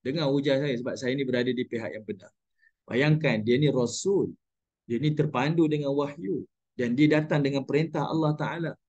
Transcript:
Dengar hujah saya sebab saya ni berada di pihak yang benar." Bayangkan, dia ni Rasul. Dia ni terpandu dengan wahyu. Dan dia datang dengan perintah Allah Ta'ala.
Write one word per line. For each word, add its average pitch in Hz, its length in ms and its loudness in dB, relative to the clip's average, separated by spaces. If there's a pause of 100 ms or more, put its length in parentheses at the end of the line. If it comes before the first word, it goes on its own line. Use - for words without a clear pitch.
Dengar 139 320 -2
hujah 139 300 2
saya 143 160 -2
sebab 120 160 -6
saya 123 240 -4
ni 143 100 -2
berada 123 240 0
di 123 140 -2
pihak 113 280 -6
yang 107 120 -14
benar." 101 260 -12 (560)
Bayangkan, 135 560 2
dia 120 160 4
ni 151 80 4
Rasul. 127 640 0 (560)
Dia 117 80 -2
ni 151 160 0
terpandu 151 560 2
dengan 147 240 -2
wahyu. 143 560 -4 (240)
Dan 120 240 -2
dia 151 240 6
datang 147 240 0
dengan 135 240 -2
perintah 151 380 0
Allah 156 320 0
Ta'ala. 151 340 -6 (160)